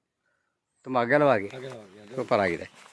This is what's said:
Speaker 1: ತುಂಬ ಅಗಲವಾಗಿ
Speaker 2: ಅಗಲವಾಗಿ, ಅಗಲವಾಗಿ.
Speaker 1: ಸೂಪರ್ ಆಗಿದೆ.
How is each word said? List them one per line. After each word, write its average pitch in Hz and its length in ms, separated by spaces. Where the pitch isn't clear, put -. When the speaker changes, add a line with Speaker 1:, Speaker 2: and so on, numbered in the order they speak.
Speaker 1:
ತುಂಬ 131 180
ಅಗಲವಾಗಿ 123 460
Speaker 2:
ಅಗಲವಾಗಿ, 131 200
ಅಗಲವಾಗಿ. 110 480
Speaker 1:
ಸೂಪರ್ 120 240
ಆಗಿದೆ. 90 300